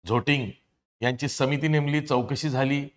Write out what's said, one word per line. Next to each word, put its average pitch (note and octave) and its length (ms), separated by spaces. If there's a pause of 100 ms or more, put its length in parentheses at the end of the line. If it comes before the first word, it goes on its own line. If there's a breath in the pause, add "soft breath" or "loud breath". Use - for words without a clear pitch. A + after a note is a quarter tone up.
झोटिंग A#2+ 420 (500)
यांची B2+ 280
समिती C#3+ 400
नेमली, D3+ 320
चौकशी C#3 480
झाली C#3 480